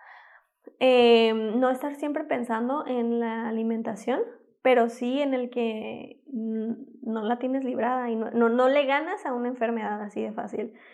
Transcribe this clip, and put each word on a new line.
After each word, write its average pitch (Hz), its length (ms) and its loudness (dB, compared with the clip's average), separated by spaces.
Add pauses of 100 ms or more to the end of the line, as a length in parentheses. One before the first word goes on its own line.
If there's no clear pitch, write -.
(800)
eh, 233 540 8
no 220 360 2
estar 285 260 -4
siempre 302 280 -4
pensando 240 640 -2
en 233 340 -2
la 226 280 -4
alimentación, 226 720 -2 (420)
pero 240 260 6
sí 247 340 -4
en 277 120 0
el 247 160 -4
que, 220 720 -6 (100)
mm, 220 400 -4 (300)
no 220 200 -4
la 240 160 -2
tienes 262 260 -2
librada 247 460 -2
y 226 60 -2
no, 220 160 -4
no, 233 160 4
no 247 200 4
le 285 160 4
ganas 302 400 -2
a 294 80 -4
una 240 160 -2
enfermedad 226 540 -4
así 208 180 -8
de 220 120 -4
fácil. 214 420 -8 (200)